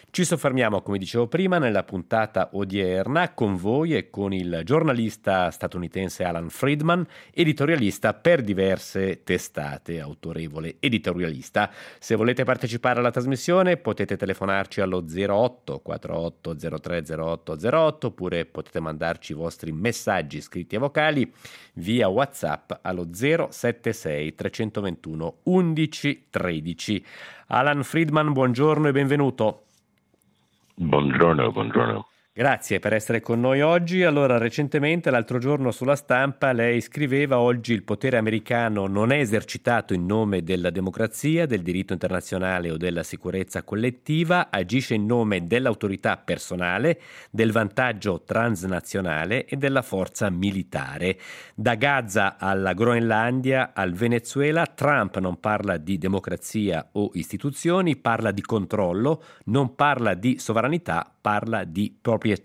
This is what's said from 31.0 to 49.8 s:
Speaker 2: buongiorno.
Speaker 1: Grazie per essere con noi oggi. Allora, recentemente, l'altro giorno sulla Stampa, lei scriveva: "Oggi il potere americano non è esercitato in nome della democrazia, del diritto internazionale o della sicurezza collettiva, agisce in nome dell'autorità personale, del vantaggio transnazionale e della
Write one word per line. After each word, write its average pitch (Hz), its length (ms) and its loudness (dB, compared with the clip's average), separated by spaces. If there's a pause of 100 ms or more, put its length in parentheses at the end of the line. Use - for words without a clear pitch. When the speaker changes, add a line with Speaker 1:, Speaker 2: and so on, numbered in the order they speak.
Speaker 2:
buongiorno. 113 540 0 (300)
Speaker 1:
Grazie 110 440 0
per 104 120 0
essere 110 300 0
con 113 180 0
noi 131 220 4
oggi. 175 400 2
Allora, 143 340 4
recentemente, 147 760 0
l'altro 123 280 0
giorno 131 320 0
sulla 135 260 0
Stampa, 135 560 2
lei 117 300 2
scriveva: 139 560 0
"Oggi 120 340 2
il 101 100 0
potere 123 360 0
americano 110 680 0
non 104 240 2
è 143 60 4
esercitato 117 800 0
in 87 100 0
nome 101 380 0
della 87 260 0
democrazia, 110 800 -2
del 107 160 0
diritto 92 320 -2
internazionale 90 760 -2
o 80 60 -4
della 85 280 -2
sicurezza 92 580 -6
collettiva, 156 880 0
agisce 104 420 0
in 104 140 2
nome 107 400 2
dell'autorità 107 720 0
personale, 92 840 -2 (300)
del 113 220 2
vantaggio 104 720 0
transnazionale 92 1200 -2
e 147 100 -6
della 135 240 2